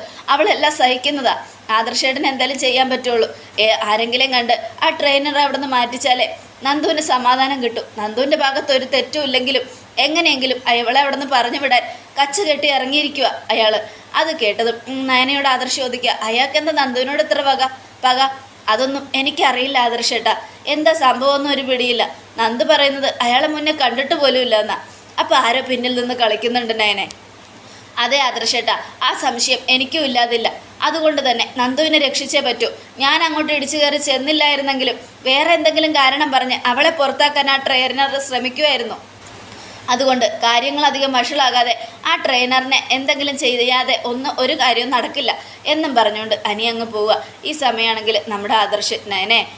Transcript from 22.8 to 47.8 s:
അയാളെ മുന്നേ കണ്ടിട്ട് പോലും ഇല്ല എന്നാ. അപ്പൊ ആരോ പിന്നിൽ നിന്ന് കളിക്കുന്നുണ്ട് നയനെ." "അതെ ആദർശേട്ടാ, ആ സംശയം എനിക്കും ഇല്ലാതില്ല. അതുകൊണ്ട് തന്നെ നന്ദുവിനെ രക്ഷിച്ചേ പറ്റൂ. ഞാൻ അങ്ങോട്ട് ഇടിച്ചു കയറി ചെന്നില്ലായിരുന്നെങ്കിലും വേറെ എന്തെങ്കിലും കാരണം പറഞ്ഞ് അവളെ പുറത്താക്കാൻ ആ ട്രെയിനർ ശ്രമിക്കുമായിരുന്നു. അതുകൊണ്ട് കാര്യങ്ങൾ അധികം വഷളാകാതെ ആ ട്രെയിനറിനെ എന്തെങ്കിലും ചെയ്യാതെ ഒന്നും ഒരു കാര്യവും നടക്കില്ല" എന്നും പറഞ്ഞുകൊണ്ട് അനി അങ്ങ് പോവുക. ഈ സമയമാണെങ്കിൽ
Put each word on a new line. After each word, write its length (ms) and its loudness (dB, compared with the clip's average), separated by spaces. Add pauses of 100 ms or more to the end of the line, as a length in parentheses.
അയാളെ 260 2
മുന്നേ 240 -2
കണ്ടിട്ട് 440 0
പോലും 260 2
ഇല്ല 180 0
എന്നാ. 180 -2 (420)
അപ്പൊ 160 2
ആരോ 260 2
പിന്നിൽ 380 -2
നിന്ന് 140 -2
കളിക്കുന്നുണ്ട് 680 0
നയനെ." 300 0 (880)
"അതെ 220 2
ആദർശേട്ടാ, 560 0 (280)
ആ 100 2
സംശയം 460 0 (100)
എനിക്കും 360 0
ഇല്ലാതില്ല. 420 0 (340)
അതുകൊണ്ട് 500 0
തന്നെ 260 -2
നന്ദുവിനെ 400 2
രക്ഷിച്ചേ 420 0
പറ്റൂ. 280 0 (300)
ഞാൻ 260 2
അങ്ങോട്ട് 300 0
ഇടിച്ചു 240 -2
കയറി 200 2
ചെന്നില്ലായിരുന്നെങ്കിലും 1000 0 (240)
വേറെ 300 2
എന്തെങ്കിലും 420 2
കാരണം 360 2
പറഞ്ഞ് 340 0
അവളെ 240 2
പുറത്താക്കാൻ 640 2
ആ 40 4
ട്രെയിനർ 640 0
ശ്രമിക്കുമായിരുന്നു. 800 -2 (920)
അതുകൊണ്ട് 360 2
കാര്യങ്ങൾ 600 0
അധികം 280 0
വഷളാകാതെ 600 2 (320)
ആ 100 0
ട്രെയിനറിനെ 760 0
എന്തെങ്കിലും 460 -2
ചെയ്യാതെ 680 0
ഒന്നും 340 -4
ഒരു 140 0
കാര്യവും 360 0
നടക്കില്ല" 420 -2 (340)
എന്നും 300 0
പറഞ്ഞുകൊണ്ട് 400 2 (100)
അനി 200 -2
അങ്ങ് 200 -2
പോവുക. 380 0 (220)
ഈ 60 -6
സമയമാണെങ്കിൽ 760 0